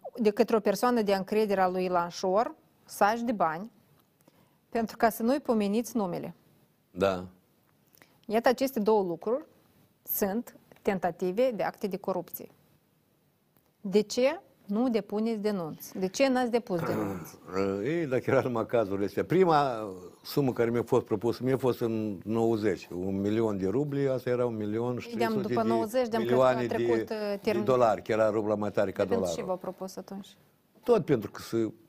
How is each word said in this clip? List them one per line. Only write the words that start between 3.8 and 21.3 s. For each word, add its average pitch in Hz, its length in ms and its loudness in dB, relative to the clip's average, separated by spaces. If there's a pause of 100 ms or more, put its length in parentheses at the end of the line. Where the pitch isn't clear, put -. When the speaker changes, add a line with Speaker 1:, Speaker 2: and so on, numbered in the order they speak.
Speaker 1:
pentru 233 280 -4
ca 233 120 4
să 220 140 -4
nu-i 262 160 2
pomeniți 214 580 0
numele. 170 360 -4 (580)
Speaker 2:
Da. 92 340 0 (1000)
Speaker 1:
Iată, 233 240 2
aceste 262 300 0
două 208 240 4
lucruri 208 420 -4 (580)
sunt 208 520 -4 (260)
tentative 190 720 0
de 170 80 -4
acte 180 240 -6
de 185 100 -6
corupție. - 520 -8 (1300)
De 202 200 2
ce 254 380 0 (260)
nu 226 240 0
depuneți 214 500 -2
denunț? 196 520 -4
De 185 160 -2
ce 269 200 2
n-ați 254 240 0
depus 214 300 -2
denunț? 98 480 -4 (300)
Speaker 2:
<clears throat> 101 380 0
Ei, 165 80 -2
dacă 127 220 0
era 123 140 4
numai 113 240 -2
cazurile 98 400 0
astea. 98 180 -2
Prima 147 560 4 (440)
sumă 135 300 0
care 117 160 2
mi-a 117 140 0
fost 120 220 2
propusă, 117 380 -2